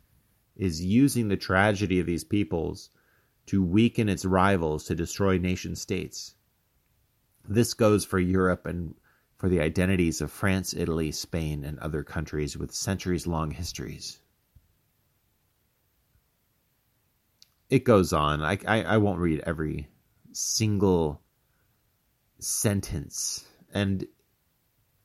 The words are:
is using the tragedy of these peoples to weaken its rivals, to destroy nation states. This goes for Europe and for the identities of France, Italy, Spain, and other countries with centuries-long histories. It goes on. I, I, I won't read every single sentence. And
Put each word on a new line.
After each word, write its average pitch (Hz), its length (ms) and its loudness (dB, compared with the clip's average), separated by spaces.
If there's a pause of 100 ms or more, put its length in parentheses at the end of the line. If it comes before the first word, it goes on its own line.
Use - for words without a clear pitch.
(560)
is 85 260 -2
using 120 460 4
the 98 80 2
tragedy 95 640 2
of 82 60 0
these 82 180 -2
peoples 85 680 -2 (580)
to 98 140 0
weaken 107 460 2
its 92 160 -2
rivals, 92 600 2
to 90 100 -2
destroy 92 440 0
nation 90 360 -4
states. - 600 -8 (1080)
This 110 300 2
goes 104 320 4
for 95 120 -2
Europe 90 480 2
and 82 300 -8 (420)
for 95 120 0
the 90 100 4
identities 87 600 2
of 73 100 -6
France, 95 420 -2
Italy, 82 380 -2
Spain, 76 540 -6
and 71 140 -10
other 76 240 -6
countries 76 520 -4
with 78 180 -8
centuries-long 85 760 -2
histories. - 680 -12 (3500)
It 131 140 2
goes 95 300 6
on. 76 280 2
I, 80 240 0
I, 107 180 0
I 98 140 2
won't 101 220 0
read 82 260 0
every 76 440 -6 (420)
single 92 880 0 (1200)
sentence. - 1040 -4 (280)
And 190 340 0 (960)